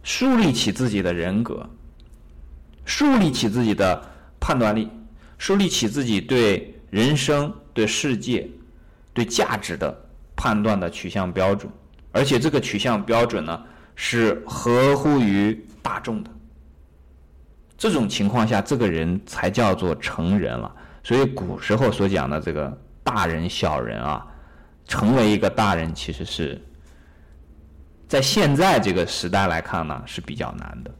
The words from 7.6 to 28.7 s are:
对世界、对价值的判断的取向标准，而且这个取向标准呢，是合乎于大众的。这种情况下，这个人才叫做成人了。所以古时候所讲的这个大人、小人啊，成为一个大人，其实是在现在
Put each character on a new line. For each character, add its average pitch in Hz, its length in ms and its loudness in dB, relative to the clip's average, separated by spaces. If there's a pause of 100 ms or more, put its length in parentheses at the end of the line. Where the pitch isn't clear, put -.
对 110 120 2
世 127 300 -2
界、 107 320 -4 (680)
对 120 120 0
价 - 320 -2
值 87 180 -8
的 73 180 -4 (420)
判 107 260 0
断 104 180 0
的 87 100 -4
取 - 200 -10
向 92 220 -4
标 95 220 2
准， - 180 -6 (400)
而 127 120 2
且 135 160 2
这 151 100 2
个 135 120 2
取 - 180 -4
向 107 240 0
标 117 220 4
准 104 180 -4
呢， 80 180 -8 (340)
是 113 520 2
合 127 480 4
乎 143 240 2
于 104 420 2 (200)
大 107 180 -6
众 110 240 -6
的。 - 80 -16 (1500)
这 214 140 0
种 123 160 2
情 101 220 0
况 110 180 2
下， 107 140 2
这 135 160 -2
个 117 100 2
人 85 380 0
才 - 240 -2
叫 101 260 4
做 87 200 -2
成 92 440 -2
人 62 180 -2
了。 57 160 -10 (300)
所 120 140 0
以 139 80 4
古 95 340 -6
时 - 160 0
候 120 160 2
所 98 160 0
讲 76 220 0
的 76 100 -2
这 78 140 -6
个 71 220 -6 (280)
大 101 220 -2
人、 82 240 -2
小 76 320 -2
人 57 200 -6
啊， 71 240 -6 (600)
成 120 300 2
为 107 120 4
一 104 80 4
个 101 120 0
大 101 260 0
人， 82 180 -4
其 - 200 -8
实 - 100 -10
是 - 380 -8 (1500)
在 135 140 2
现 147 340 4
在 170 240 6